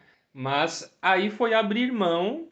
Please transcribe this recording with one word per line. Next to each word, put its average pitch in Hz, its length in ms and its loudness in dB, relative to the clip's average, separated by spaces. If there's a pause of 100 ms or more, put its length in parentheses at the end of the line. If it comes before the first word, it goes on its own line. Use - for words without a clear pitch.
(320)
Mas 143 680 -4
aí 185 300 2
foi 226 220 0
abrir 226 400 0
mão 196 600 0